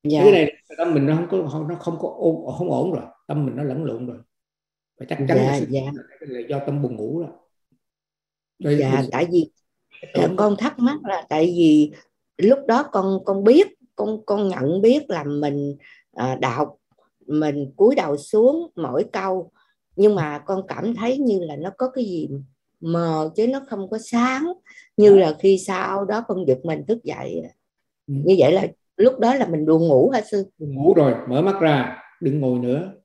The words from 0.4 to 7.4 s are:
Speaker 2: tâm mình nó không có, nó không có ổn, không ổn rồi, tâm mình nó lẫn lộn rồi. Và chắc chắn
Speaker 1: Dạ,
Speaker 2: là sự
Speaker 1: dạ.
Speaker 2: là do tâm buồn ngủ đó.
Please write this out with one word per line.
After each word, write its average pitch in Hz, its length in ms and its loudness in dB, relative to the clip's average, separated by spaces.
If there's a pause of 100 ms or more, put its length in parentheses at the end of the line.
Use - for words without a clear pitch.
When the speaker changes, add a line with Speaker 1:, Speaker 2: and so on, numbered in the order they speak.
Speaker 2:
tâm 170 160 -2
mình 139 120 2
nó 156 100 2
không 170 120 -2 (220)
có, 156 200 -8
nó 175 60 -8
không 220 240 -8
có - 200 -8
ổn, 165 380 -2
không 180 140 -4
ổn 143 220 -2
rồi, - 100 -8 (240)
tâm 147 180 -4
mình 120 100 -6
nó 143 80 -8
lẫn 143 200 -6
lộn 120 240 -8
rồi. 107 100 -14 (840)
Và 127 100 -14
chắc 165 80 -8
chắn 135 100 -4
Speaker 1:
Dạ, - 80 2
Speaker 2:
là 135 240 2
sự - 100 -4
Speaker 1:
dạ. 135 120 -2 (380)
Speaker 2:
là 131 200 -14 (100)
do 139 160 -4
tâm 143 160 -4
buồn 123 140 -6
ngủ 120 260 -8
đó. 156 60 -10 (1300)